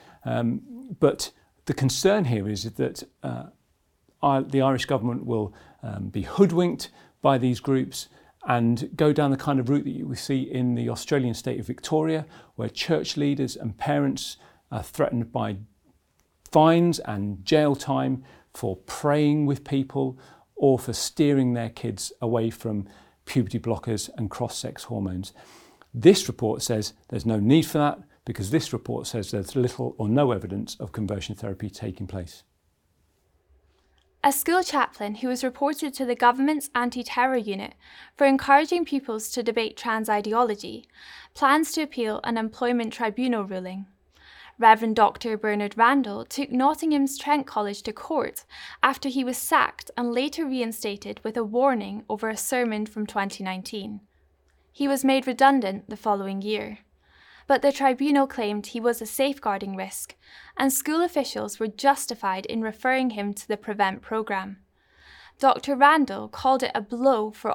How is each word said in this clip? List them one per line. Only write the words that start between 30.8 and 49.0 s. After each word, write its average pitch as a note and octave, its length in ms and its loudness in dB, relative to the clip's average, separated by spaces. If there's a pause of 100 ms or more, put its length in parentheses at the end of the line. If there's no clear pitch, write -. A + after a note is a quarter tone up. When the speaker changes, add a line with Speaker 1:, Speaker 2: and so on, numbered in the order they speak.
Speaker 1:
conversion G2+ 420 -6
therapy G2+ 340 -8
taking G2+ 380 -10
place. F#2 380 -12 (1800)
Speaker 2:
A C#4 80 4
school F4 320 2
chaplain G#3 500 -2
who B3+ 140 -4
was B3 160 -2
reported C#4 500 -4
to C4+ 100 -6
the A#3+ 120 -2
government's C4+ 580 2
anti-terror B3 600 0
unit G3+ 380 -6 (420)
for C#4+ 100 6
encouraging C#4+ 580 6
pupils A#3+ 460 -4
to A#3+ 140 -4
debate A3+ 320 -2
trans A3 320 -2
ideology G#3+ 800 0 (460)
plans C#4+ 380 4
to D#4 100 -2
appeal A3+ 420 -2
an A3+ 120 -2
employment A3+ 560 -2
tribunal A#3+ 520 -2
ruling. F#3 420 -8 (720)
Reverend A3 380 8
Doctor A3 400 2
Bernard G#3 420 -2
Randall A#3 460 4
took C#4+ 260 -6
Nottingham's C#4 640 2
Trent C#4+ 300 0
College G#3 380 -4
to G#3+ 80 -6
court - 520 -4 (380)
after C4+ 260 2